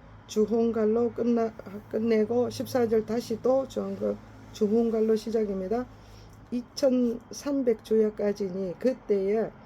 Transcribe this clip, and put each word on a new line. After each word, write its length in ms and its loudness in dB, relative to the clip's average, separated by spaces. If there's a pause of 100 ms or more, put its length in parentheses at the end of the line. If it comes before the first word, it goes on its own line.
(260)
주홍갈로 840 2
끝나-, 400 0 (360)
끝내고 640 2
십사 380 0
절 180 2
다시 360 -4
또 260 2
주홍-, 480 -4 (360)
주홍갈로 640 2
시작입니다. 680 -2 (640)
이천삼백 1300 0
주야까지니 960 -2
그때에 720 0 (160)